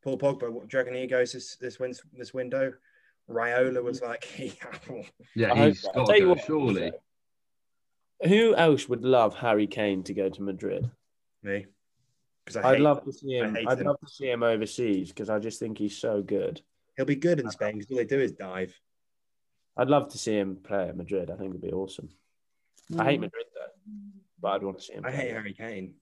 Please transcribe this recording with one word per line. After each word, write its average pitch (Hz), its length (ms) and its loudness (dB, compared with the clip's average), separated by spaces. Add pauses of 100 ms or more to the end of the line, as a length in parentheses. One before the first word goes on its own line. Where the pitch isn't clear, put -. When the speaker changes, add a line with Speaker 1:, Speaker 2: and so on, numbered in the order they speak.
Speaker 1:
Paul 135 140 -4
Pogba, 127 340 0
what, 113 160 -12
do 135 80 -4
you - 20 2
reckon 123 160 -2
he 127 140 -6
goes 123 240 2
this, - 240 -14
this 123 240 -10
win-, 127 140 -6 (180)
this 123 200 -16
window? 131 400 -4 (560)
Raiola 123 540 0
was 123 200 -4
like, 120 220 -8 (100)
<laughs> - 40 -14
"Yeah." - 640 -12 (320)
Speaker 2:
Yeah, 113 180 2
Speaker 3:
I 120 40 4
hope 143 120 10
Speaker 2:
he's 202 140 2
Speaker 3:
so. 202 60 -4
I'll - 60 -6 (100)
Speaker 2:
gotta - 80 0
Speaker 3:
tell 214 60 10
you 196 80 8
Speaker 2:
go, - 80 8
Speaker 3:
what, 156 100 -4
Speaker 2:
surely. 120 480 0 (1400)
Speaker 3:
who 220 260 8
else 156 340 6
would 120 160 -2
love 120 300 6
Harry 107 320 2
Kane 101 380 -2
to 98 100 -8
go 95 140 0
to 98 140 -8
Madrid? 98 460 -6 (540)
Speaker 1:
Me. 98 240 -6 (760)
'Cause - 120 -10
I 110 120 2
Speaker 3:
I'd 135 80 8
Speaker 1:
hate 139 60 4
Speaker 3:
love 147 220 4
to 135 80 -10
see 131 280 -4
Speaker 1:
I 113 60 0
Speaker 3:
him. 107 100 -4
Speaker 1:
hate 104 120 -2
Speaker 3:
I'd 127 120 2
Speaker 1:
him. 143 60 -2
Speaker 3:
love 143 120 0
to 151 100 -18
see 135 220 -6
him 120 140 0
overseas 107 680 0
'cause 104 160 -8
I 107 120 0
just 110 180 -8
think 110 200 -8
he's 104 200 -4
so 107 240 -2
good. 98 380 -4 (360)
Speaker 1:
He'll 135 100 -2
be 143 100 0
good 160 240 0
in 117 100 -6
Spain 107 300 -4
'cause 104 100 -12
all 131 60 -4
they 120 80 0
do 135 160 0
is 120 100 0
dive. 92 480 -8 (1000)
Speaker 3:
I'd 123 120 2
love 143 240 4
to 120 60 -14
see 107 200 0
him 95 240 -2
play 98 260 -4
at 82 80 -10
Madrid. 87 360 -6
I 92 40 -10
think 98 140 -10
it'd 92 100 -10
be 90 120 -8
awesome. 95 360 -8 (880)
I - 80 0
hate 147 140 4
Speaker 4:
Mm. - 40 -4
Speaker 3:
Madrid, 113 300 -10
though, - 200 -14 (680)
but 101 120 -2
I'd 101 100 -2
want 98 160 -6
to - 60 -18
see - 80 -18
him 104 120 -14
Speaker 1:
I 127 60 -4
Speaker 3:
play. 139 120 -6
Speaker 1:
hate 123 100 -4
Harry 104 220 -8
Kane. 101 460 -12